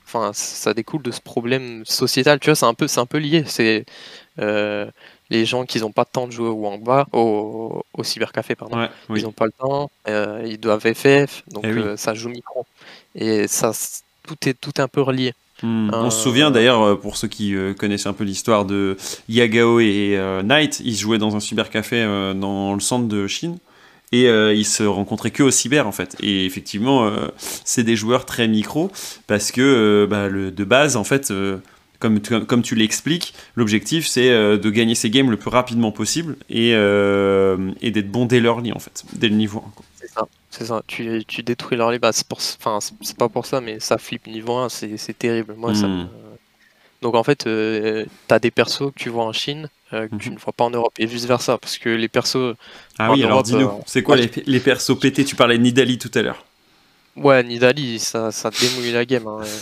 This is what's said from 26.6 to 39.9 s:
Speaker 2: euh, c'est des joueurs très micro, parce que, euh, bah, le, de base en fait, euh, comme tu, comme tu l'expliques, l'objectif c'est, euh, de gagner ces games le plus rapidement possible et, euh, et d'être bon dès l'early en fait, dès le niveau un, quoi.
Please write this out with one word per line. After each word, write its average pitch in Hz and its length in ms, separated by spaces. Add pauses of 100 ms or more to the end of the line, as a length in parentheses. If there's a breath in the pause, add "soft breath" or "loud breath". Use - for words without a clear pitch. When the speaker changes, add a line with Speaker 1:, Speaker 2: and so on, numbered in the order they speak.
Speaker 2:
euh, 101 320
c'est - 480
des 113 100
joueurs 113 320
très 117 220
micro, 110 420 (380 loud breath)
parce 104 240
que, 120 80
euh, 107 480
bah, 101 200
le, 95 220
de 98 140
base 127 320
en 104 80
fait, 139 260
euh, 98 280 (400 soft breath)
comme 107 240
tu, 110 240
comme 120 160
tu 117 120
l'expliques, 113 600 (200 loud breath)
l'objectif 113 520
c'est, 127 240
euh, 107 260
de 104 140
gagner 113 240
ces 113 160
games 131 200
le 107 60
plus 107 140
rapidement 117 420
possible 147 440 (120)
et, 117 260
euh, 98 960 (120)
et 117 80
d'être 101 200
bon 120 140
dès 120 160
l'early 117 320
en - 60
fait, - 340
dès - 160
le 104 80
niveau 107 220
un, 107 180
quoi. - 80 (160)